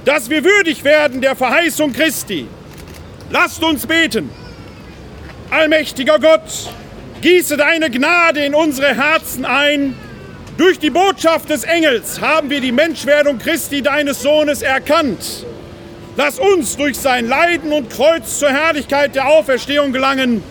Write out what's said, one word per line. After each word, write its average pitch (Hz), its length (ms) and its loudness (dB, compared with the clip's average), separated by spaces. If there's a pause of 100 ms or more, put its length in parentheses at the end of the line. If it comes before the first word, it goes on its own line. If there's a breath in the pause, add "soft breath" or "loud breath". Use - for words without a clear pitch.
dass 277 240 0
wir 294 160 0
würdig 370 400 0
werden 285 380 2
der 262 120 0
Verheißung 285 600 0
Christi. 208 520 -2 (840)
Lasst 320 340 0
uns 302 220 -2
beten. 302 420 0 (1200)
Allmächtiger 302 720 2
Gott, 311 240 4 (800)
gieße 330 340 4
deine 311 320 2
Gnade 302 560 2
in 285 100 0
unsere 285 400 2
Herzen 294 520 0
ein. 277 500 0 (600)
Durch 349 200 4
die 302 120 0
Botschaft 320 580 2
des 294 160 -2
Engels 311 560 0
haben 285 300 0
wir 285 100 0
die 254 100 0
Menschwerdung 285 680 2
Christi, 285 420 -2
deines 285 400 0
Sohnes, 294 400 2
erkannt. 269 840 -2 (720)
Lass 285 200 0
uns 381 380 2
durch 277 220 -2
sein 247 280 0
Leiden 320 460 0
und 285 160 -2
Kreuz 320 520 0
zur 285 100 4
Herrlichkeit 285 640 0
der 262 120 0
Auferstehung 285 680 2
gelangen. 262 560 0